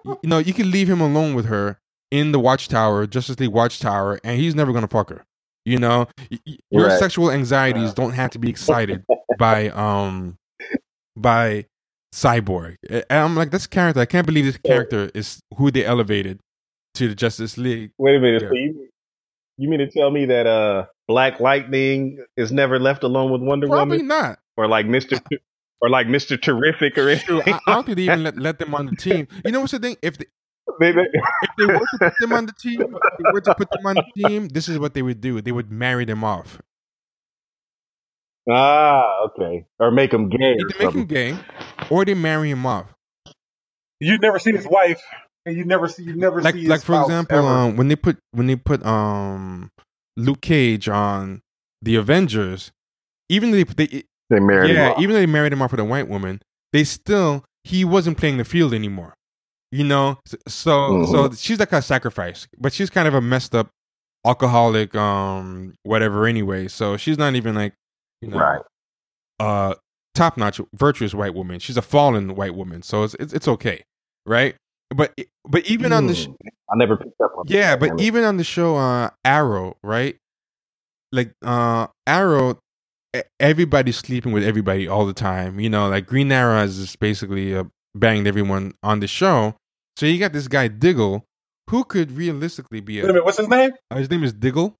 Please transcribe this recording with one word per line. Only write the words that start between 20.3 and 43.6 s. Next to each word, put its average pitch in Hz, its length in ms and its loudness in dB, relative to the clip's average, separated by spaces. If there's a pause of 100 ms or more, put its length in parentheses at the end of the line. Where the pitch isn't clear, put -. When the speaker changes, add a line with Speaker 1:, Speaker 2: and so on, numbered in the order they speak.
Speaker 2:
uh, 107 400 2 (220)
Black 131 320 2
Lightning 135 840 0 (120)
is 113 160 -2
never 131 260 2
left 135 260 0
alone 131 260 0
with 127 120 0
Wonder 143 260 0
Speaker 1:
Probably 143 300 2
Speaker 2:
Woman? 302 100 -4
Speaker 1:
not. 285 300 -2 (180)
Speaker 2:
Or 110 120 2
like 110 180 2
Mister 127 320 0
T-, - 200 -8 (420)
or 117 100 2
like 127 160 4
Mister 131 300 -2
Terrific 139 600 0
or 143 200 4
Speaker 1:
Shoot, - 140 -6 (160)
Speaker 2:
anything 202 80 2
Speaker 1:
I, 165 120 -6
I - 80 4
don't 240 100 0
think 214 120 -6
they 185 100 0
Speaker 2:
like 170 80 2
Speaker 1:
even 160 100 0
Speaker 2:
that? 160 120 -6
Speaker 1:
let, 135 60 -8
let 156 160 -4
them 151 160 -8
on 143 120 -4
the 123 100 -6
team. 180 300 -2 (180)
You 208 80 -2
know 262 80 -2
what's 269 120 -6
the 262 80 -6
thing? 240 200 -8
If 151 180 -6
they, - 80 -14 (540)
Speaker 2:
They, 175 120 6
they 170 100 4
Speaker 1:
if - 560 -2
they 208 80 4
were 196 140 4
to 247 200 -4
put 170 200 2
them 233 120 0
on 233 140 0
the 214 60 -14
team, 233 280 -6
if - 80 -2 (300)
they 175 140 2
were 196 100 -2
to 202 120 2
put 196 160 -2
them 196 160 -6
on 196 100 -2
the - 80 2 (120)
team, 208 320 -2
this 147 200 -6
is 160 100 -4
what 143 160 -6
they 139 80 -4
would 123 180 -4
do. 120 220 -4
They 120 100 -6
would 117 180 -8
marry 123 360 -2
them 110 180 -4
off. 98 340 -6 (1900)
Speaker 2:
Ah, 131 760 4
okay. 87 400 -6 (120)
Or 117 120 2
make 131 220 2
'em 110 160 2
gay 127 240 2
Speaker 1:
Either 110 120 0
Speaker 2:
or - 40 -6
Speaker 1:
make - 120 -8
him 196 40 2
Speaker 2:
something. 185 220 -2
Speaker 1:
gay, 139 300 -4 (540)
or 180 140 2
they 196 100 0
marry 156 360 -2
him 127 160 -4
off. 101 280 -6 (1080)